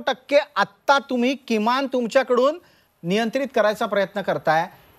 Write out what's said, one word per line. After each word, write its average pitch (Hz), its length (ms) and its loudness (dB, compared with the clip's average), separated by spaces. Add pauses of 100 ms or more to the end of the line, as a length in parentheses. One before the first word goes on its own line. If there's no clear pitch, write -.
टक्के - 300 -2 (200)
आत्ता 285 420 2
तुम्ही 254 360 -2
किमान 240 580 -2
तुमच्याकडून 254 680 0 (440)
नियंत्रित 226 520 -2
करायचा 220 320 0
प्रयत्न 202 360 -4
करताय, 165 440 0 (320)